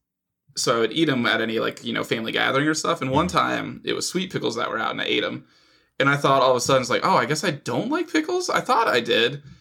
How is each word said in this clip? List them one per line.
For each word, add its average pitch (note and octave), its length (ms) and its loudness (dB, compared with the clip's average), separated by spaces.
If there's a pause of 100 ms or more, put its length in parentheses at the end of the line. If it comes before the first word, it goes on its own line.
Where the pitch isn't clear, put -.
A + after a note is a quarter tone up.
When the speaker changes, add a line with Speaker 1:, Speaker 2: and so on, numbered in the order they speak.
(560)
Speaker 1:
so B2 200 0
I A#2 40 0
would A2 120 0
eat D#3+ 160 2
'em B2 180 0
at A2 140 2
any, A2+ 180 -2
like, - 260 -4
you A#2 80 -6
know, A2 120 -4
family A2+ 260 -4
gathering A#2+ 380 0
or D#3+ 60 0
stuff. D#3+ 280 -4
And C3 80 -4
one D#3 160 2
Speaker 2:
Mm-hmm. E3+ 100 -2
Speaker 1:
time, B2 480 -2
it A#2 100 -2
was - 140 -4
sweet - 240 -4
pickles A#2+ 240 -4
that A2+ 140 -4
were A2+ 80 -4
out, A2+ 140 -2
and G#2+ 80 -6
I - 60 -4
ate A2+ 180 0
'em. B2+ 220 -8 (520)
And C3+ 100 4
I C#3+ 80 4
thought C#3 260 4
all C3 100 6
of B2 40 4
a A#2+ 40 0
sudden, C3 220 4
it's A#2+ 80 -6
like, G#2+ 140 0
"Oh, F3+ 120 4
I B2 80 2
guess C#3+ 180 -2
I F#3+ 80 0
don't C#3+ 400 -4
like D#4+ 220 -2
pickles? F4+ 360 0
I - 120 2
thought - 260 2
I B2 140 4
did." A#2 420 2 (180)